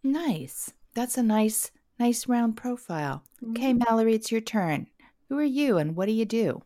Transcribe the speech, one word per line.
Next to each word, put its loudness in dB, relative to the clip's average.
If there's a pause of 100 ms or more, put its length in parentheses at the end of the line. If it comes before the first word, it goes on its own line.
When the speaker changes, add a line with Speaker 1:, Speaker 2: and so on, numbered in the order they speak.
Speaker 1:
Nice. -4 (220)
That's -2
a 2
nice, 2 (260)
nice 0
round 2
profile. -6 (280)
Okay, 0
Speaker 2:
Mm-hmm. 2
Speaker 1:
Mallory, 4
it's -4
your 0
turn. -2 (420)
Who -2
are 0
you 2
and 0
what -2
do 0
you 0
do? 0